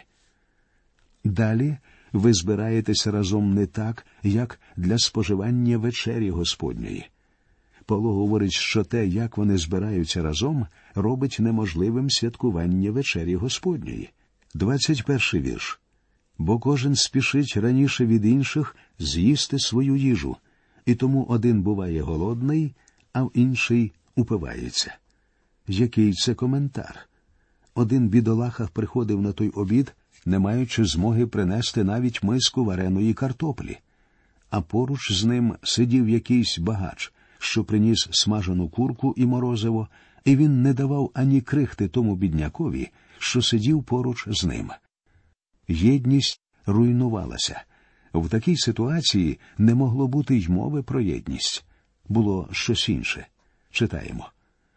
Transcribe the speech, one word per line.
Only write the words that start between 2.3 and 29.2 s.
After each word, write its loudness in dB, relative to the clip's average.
збираєтеся 0
разом 2
не 2
так, -6
як 0
для 2
споживання 0
вечері -4
Господньої. -4
Павло 0
говорить, 2
що 0
те, -2
як -2
вони 2
збираються -2
разом, -2
робить -2
неможливим 0
святкування 0
вечері -2
Господньої. -6
Двадцять 0
перший 0
вірш. -6
«Бо 0
кожен 0
спішить 0
раніше 2
від 4
інших 2
з'їсти 0
свою 0
їжу, 0
і 4
тому 2
один 4
буває -2
голодний, -2
а -2
в -2
інший 2
упивається». -4
Який 4
це -2
коментар? -4
Один 2
бідолаха 0
приходив -2